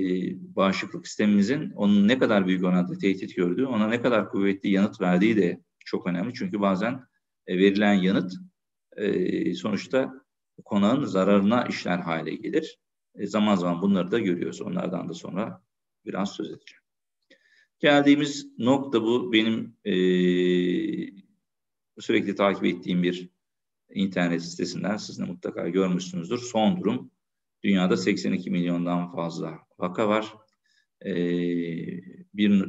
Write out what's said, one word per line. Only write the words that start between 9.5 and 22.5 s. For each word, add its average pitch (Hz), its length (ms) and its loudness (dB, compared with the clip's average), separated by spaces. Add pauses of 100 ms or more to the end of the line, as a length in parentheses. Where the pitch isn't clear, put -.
sonuçta 107 600 -2 (520)
konağın 110 380 2
zararına 101 640 2
işler - 320 -4
hale 80 380 -4
gelir. - 440 -4 (360)
E, 104 120 -6
zaman 104 280 2
zaman 87 260 -2
bunları 95 300 2
da 117 80 2
görüyoruz. 87 420 -2
Onlardan 90 480 -6
da 82 40 -10
sonra - 500 -8 (420)
biraz 101 260 -6
söz 80 160 -8
edeceğim. - 340 -18 (1000)
Geldiğimiz 143 680 4 (100)
nokta 120 440 2
bu. 113 320 0
Benim, 113 520 0
e, 101 80 0 (2000)
sürekli 104 360 -2
takip 98 300 0